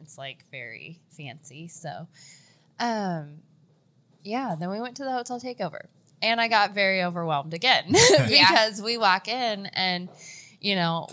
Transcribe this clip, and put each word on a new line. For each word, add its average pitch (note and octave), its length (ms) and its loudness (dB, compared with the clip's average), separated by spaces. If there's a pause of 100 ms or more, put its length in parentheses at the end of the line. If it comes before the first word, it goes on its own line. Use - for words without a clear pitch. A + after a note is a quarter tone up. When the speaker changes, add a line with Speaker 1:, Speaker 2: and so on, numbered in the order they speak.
Speaker 1:
it's, - 160 -20
like, C3+ 340 -16
very A#2+ 480 -18 (120)
fancy. D3 580 -18
So, D#3+ 400 -14 (680)
um, F3+ 640 -6 (840)
yeah, A3 340 -6
then F3 120 -6
we G3+ 100 -6
went B3 160 -10
to C#4 80 -12
the C4 80 -6
hotel B3 260 -8
takeover, A#3+ 480 -10 (360)
and A3+ 180 2
I A3+ 80 0
got G#3 240 4
very F#3+ 300 2
overwhelmed E3 500 -2
again F#3+ 340 2
<laughs> - 20 -12
Speaker 2:
Yeah. G4+ 380 6
Speaker 1:
because A3 540 4
we A3+ 160 -4
walk G3 320 2
in A3 380 -4
and, F3+ 420 -4 (520)
you G3+ 140 -2
know, E3 380 -2